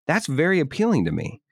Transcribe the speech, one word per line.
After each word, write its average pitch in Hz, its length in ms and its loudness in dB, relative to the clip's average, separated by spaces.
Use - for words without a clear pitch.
that's 208 180 0
very 165 320 2
appealing 160 460 0
to 82 80 -2
me. - 280 -6